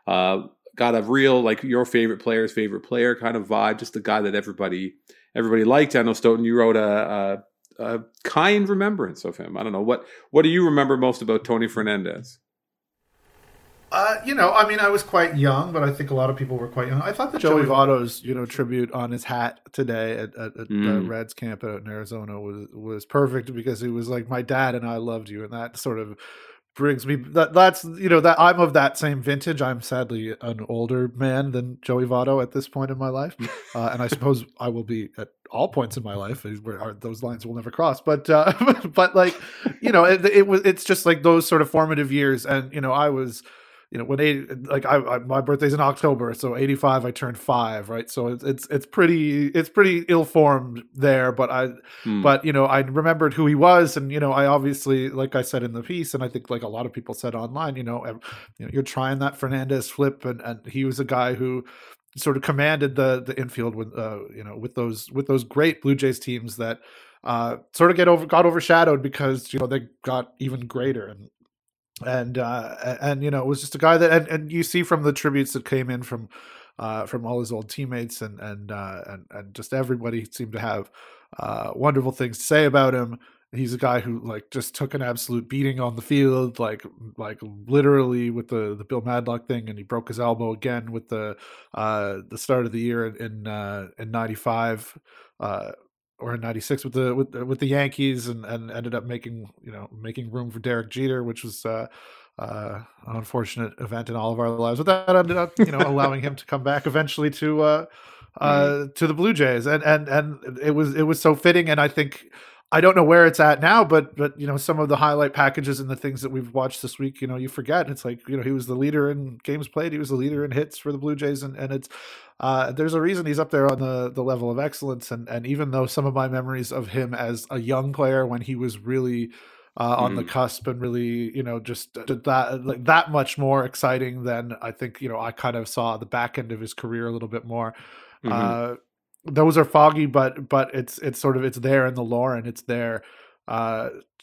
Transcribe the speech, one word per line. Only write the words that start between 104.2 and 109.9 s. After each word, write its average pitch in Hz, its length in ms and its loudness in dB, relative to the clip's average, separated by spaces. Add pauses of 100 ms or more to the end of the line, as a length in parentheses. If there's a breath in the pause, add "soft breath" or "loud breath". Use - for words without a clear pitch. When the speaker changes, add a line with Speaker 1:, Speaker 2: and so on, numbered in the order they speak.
Speaker 2:
of 117 80 -4
our 117 100 0
lives. 117 320 -2
But 185 240 2
that 185 80 6
ended 180 220 4
up, 175 240 0
you 180 100 6
know, 139 80 -4
Speaker 1:
<laughs> 175 80 6
Speaker 2:
allowing 139 360 2
him 139 120 -6
to - 120 -18
come 135 180 -4
back 143 240 0
eventually 147 420 0
to, 151 320 0
uh, 151 240 4 (540 loud breath)
uh, 143 260 4
Speaker 1:
Mm. 143 300 -2
Speaker 2:
to 165 100 0
the 139 80 2
Blue 185 180 2
Jays, 127 340 2
and, 151 180 0
and, 151 240 4